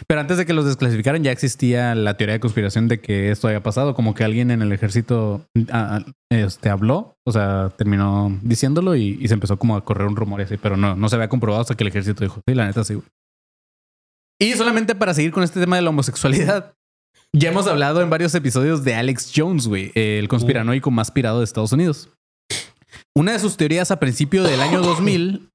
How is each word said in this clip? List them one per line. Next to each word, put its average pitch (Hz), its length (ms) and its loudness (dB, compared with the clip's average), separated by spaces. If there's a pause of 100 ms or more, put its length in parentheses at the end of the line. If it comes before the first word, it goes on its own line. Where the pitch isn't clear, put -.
Pero 151 140 0
antes 147 180 -2
de 180 80 0
que 160 60 -4
los 156 140 2
desclasificaran 131 580 0
ya 135 80 2
existía 120 640 0
la 104 220 0
teoría 107 160 0
de 110 80 -2
conspiración 110 480 0
de 117 100 0
que 101 320 -2
esto 104 160 0
había 104 160 0
pasado, 123 300 -2
como 110 200 0
que 110 120 0
alguien 120 260 0
en 113 100 0
el 104 120 0
ejército, 107 720 -2 (260)
ah, 107 340 -2
ah, 135 60 -18 (180)
este, 107 400 0
habló, 110 460 0 (100)
o 120 60 -2
sea, 98 460 0
terminó 101 640 0
diciéndolo 139 560 0
y, 101 240 0
y 110 80 -2
se 113 60 4
empezó 98 220 -2
como 113 200 0
a 98 80 -6
correr 98 220 -2
un 104 100 -2
rumor 101 240 -4
y - 20 -4
así, 95 140 -6
pero 101 180 -2
no, 98 220 0
no 104 100 0
se 123 80 2
había 113 140 -2
comprobado 110 320 0
hasta 117 140 -2
que 107 100 -2
el - 40 0
ejército 101 360 -2
dijo, 95 200 -6
"Sí, 127 80 0
la 120 140 0
neta 101 160 -2
sí, 104 120 -6
güey". - 120 -10 (1300)
Y 226 140 2
solamente 226 380 0
para 190 200 0
seguir 175 180 2
con 185 120 0
este 175 180 -2
tema 180 160 2
de 175 60 0
la 165 80 2
homosexualidad, 131 840 0 (600)
ya 151 160 6
hemos 185 180 0
hablado 151 340 2
en 170 80 2
varios 160 260 0
episodios 139 480 0
de 123 120 0
Alex 123 380 -2
Jones, 151 360 0
güey, 95 260 -4
el 107 320 0
conspiranoico 123 640 0
más 113 200 0
pirado 120 280 0
de 117 60 2
Estados 110 260 -4
Unidos. 151 380 0 (1080)
Una 170 180 4
de 214 60 -2
sus 196 180 -2
teorías 165 320 0
a 185 100 0
principio 147 440 0
del 139 180 2
año 170 200 2
dos 175 200 0
mil 190 540 0